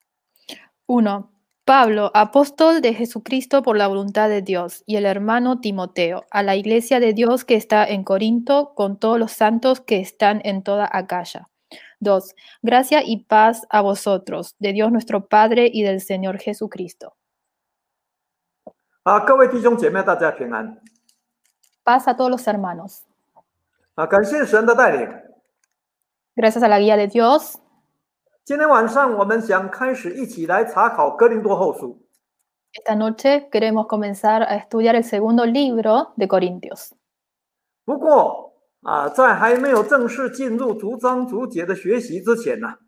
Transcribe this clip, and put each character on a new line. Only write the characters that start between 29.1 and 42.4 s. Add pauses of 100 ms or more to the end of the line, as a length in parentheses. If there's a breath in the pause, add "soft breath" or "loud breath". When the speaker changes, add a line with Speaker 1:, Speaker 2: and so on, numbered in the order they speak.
Speaker 2:
我
们
想
开
始
一
起
来
查
考
哥
林
多
后
书。 (680)
Speaker 1:
Esta
noche
queremos
comenzar
a
estudiar
el
segundo
libro
de
Corintios. (920)
Speaker 2:
不
过， (280)
啊，
在
还
没
有
正
式
进
入
逐
章
逐
节
的
学
习
之
前